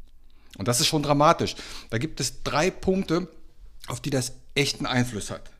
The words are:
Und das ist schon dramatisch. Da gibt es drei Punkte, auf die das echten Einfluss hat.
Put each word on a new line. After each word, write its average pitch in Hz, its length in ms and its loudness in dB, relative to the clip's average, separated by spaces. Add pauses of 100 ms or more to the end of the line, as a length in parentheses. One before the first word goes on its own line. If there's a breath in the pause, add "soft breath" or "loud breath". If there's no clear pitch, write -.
(580 soft breath)
Und 98 80 -4
das 123 140 2
ist - 80 4
schon 147 160 2
dramatisch. 147 500 6 (360 loud breath)
Da - 80 0
gibt 156 200 -4
es - 240 -4
drei 156 300 2
Punkte, 185 560 0 (580)
auf - 140 -6
die 151 100 -4
das 131 220 0 (240)
echten 143 300 0
Einfluss 123 440 0
hat. - 300 -10